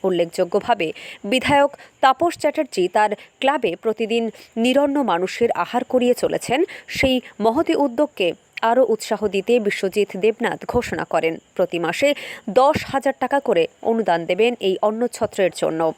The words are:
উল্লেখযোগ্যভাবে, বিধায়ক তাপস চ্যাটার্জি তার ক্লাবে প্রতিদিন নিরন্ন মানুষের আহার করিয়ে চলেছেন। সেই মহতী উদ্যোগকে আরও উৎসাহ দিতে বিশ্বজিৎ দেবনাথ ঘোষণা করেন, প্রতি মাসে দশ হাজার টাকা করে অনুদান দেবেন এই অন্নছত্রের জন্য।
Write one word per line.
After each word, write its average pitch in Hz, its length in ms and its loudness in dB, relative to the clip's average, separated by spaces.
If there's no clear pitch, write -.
উল্লেখযোগ্যভাবে, 180 880 0
বিধায়ক 269 460 2
তাপস 294 380 2
চ্যাটার্জি 285 500 -2
তার 214 220 2
ক্লাবে 247 380 0
প্রতিদিন 226 540 -2
নিরন্ন 277 460 2
মানুষের 190 500 0
আহার 175 320 -2
করিয়ে 247 300 2
চলেছেন। - 500 -2
সেই 262 320 0
মহতী 226 340 2
উদ্যোগকে 247 580 0
আরও 233 260 4
উৎসাহ 214 400 -2
দিতে 196 320 2
বিশ্বজিৎ 202 560 -2
দেবনাথ 208 520 -2
ঘোষণা 180 360 -4
করেন, 165 320 -2
প্রতি 175 240 -2
মাসে 170 360 0
দশ 262 340 4
হাজার 269 360 -2
টাকা 277 200 0
করে 180 260 2
অনুদান 190 420 0
দেবেন 202 360 2
এই 190 220 0
অন্নছত্রের 214 760 -2
জন্য। 160 420 0